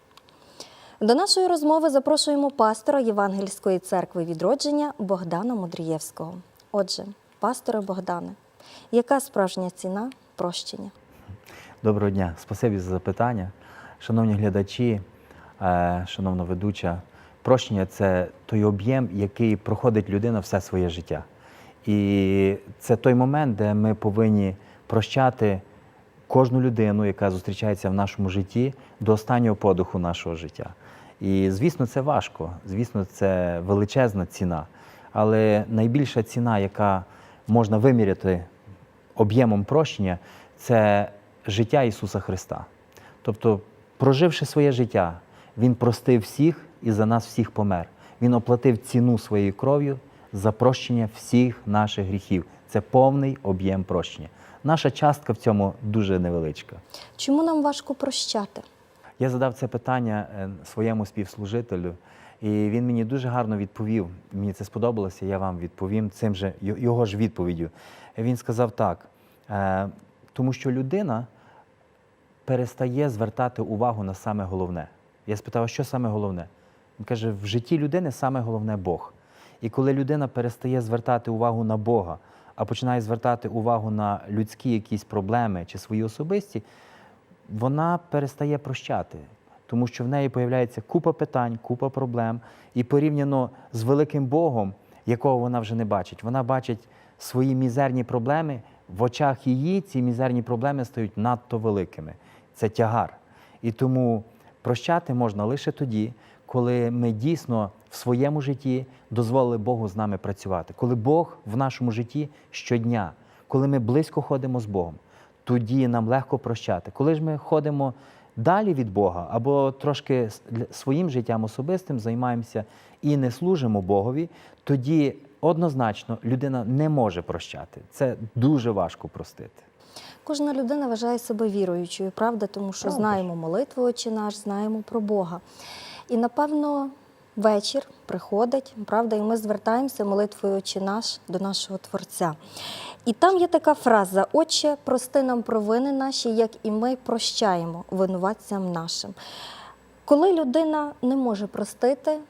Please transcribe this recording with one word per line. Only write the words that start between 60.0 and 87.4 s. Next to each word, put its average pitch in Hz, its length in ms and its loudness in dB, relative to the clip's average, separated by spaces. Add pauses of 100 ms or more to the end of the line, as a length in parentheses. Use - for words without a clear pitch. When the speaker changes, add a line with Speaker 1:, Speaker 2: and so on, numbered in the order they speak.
Speaker 2:
е, 95 100 -6 (160)
своєму 110 420 -2
співслужителю, 101 880 -6 (480)
і 107 60 -2
він 107 380 2
мені 117 180 2
дуже 127 240 -4
гарно 117 280 0
відповів. 104 500 -2 (260)
Мені 101 200 -2
це 104 120 -8
сподобалося, 104 640 -4
я 98 120 -2
вам 92 200 -4
відповім 98 520 -4
цим 107 240 -2
же, 95 180 -4 (100)
й-, 107 200 -4
його 120 220 4
ж 101 120 -2
відповіддю. 87 540 -2 (480)
Він 120 180 -2
сказав 113 340 -2
так, 98 380 -4 (420)
е, 98 380 0 (440)
«Тому 131 200 -2
що 127 180 -4
людина 131 560 -2 (1160)
перестає 127 680 -2
звертати 113 520 -2
увагу 110 420 -2
на 95 100 -4
саме 104 300 -4
головне». 90 440 -4 (380)
Я 104 100 -4
спитав: 117 280 -2
«А 117 40 -4
що - 160 -4
саме 123 240 -4
головне?» 101 400 -4 (500)
Він 107 60 -10
каже: 113 280 -4 (100)
«В 104 40 -8
житті 120 320 0
людини 147 340 -2
саме 131 280 -2
головне 110 360 -4
Бог». 90 360 -4 (480)
І 117 100 -4
коли 135 220 2
людина 139 360 0
перестає 123 520 -4
звертати 117 500 -2
увагу 113 340 0
на 110 120 0
Бога, 104 420 0 (360)
а 110 100 -4
починає 123 360 -2
звертати 117 480 -2
увагу 110 420 0
на 104 300 0 (100)
людські 110 420 -2
якісь 107 320 -2
проблеми 104 640 -2
чи - 120 -12
свої 107 260 -4
особисті, 160 580 -4 (840)